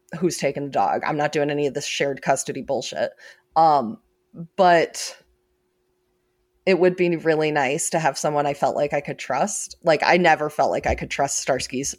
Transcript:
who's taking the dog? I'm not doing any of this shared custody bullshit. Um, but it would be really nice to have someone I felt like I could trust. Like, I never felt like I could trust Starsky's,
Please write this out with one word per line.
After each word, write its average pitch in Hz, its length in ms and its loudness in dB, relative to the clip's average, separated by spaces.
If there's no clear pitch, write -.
who's 170 180 -2
taking 143 280 -4
the 139 40 -10
dog? 117 360 0
I'm 151 120 -2
not 147 140 0
doing 147 180 0
any 147 180 -2
of 131 60 -4
this 143 140 -6
shared 139 340 -4
custody 139 400 -2
bullshit. 123 500 -6
Um, 147 420 4
but 175 600 2
it 185 140 4
would 180 160 2
be 175 200 0
really 156 360 0
nice 147 380 0
to 170 100 0
have 143 180 0
someone 147 280 0
I 143 80 -2
felt 139 220 -2
like 147 180 0
I 147 80 -2
could 147 160 -10
trust. - 680 -4
Like, 156 220 4
I 165 120 6
never 156 340 4
felt 135 180 0
like 107 160 -2
I 120 100 0
could - 140 -8
trust - 300 -2
Starsky's, 131 600 -4